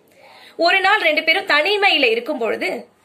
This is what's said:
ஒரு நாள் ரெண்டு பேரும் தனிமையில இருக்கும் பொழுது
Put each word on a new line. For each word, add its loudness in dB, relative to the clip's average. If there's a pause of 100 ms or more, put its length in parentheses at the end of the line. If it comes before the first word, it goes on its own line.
(580)
ஒரு 2
நாள் 2
ரெண்டு 0
பேரும் 0
தனிமையில 2
இருக்கும் -2
பொழுது -6 (180)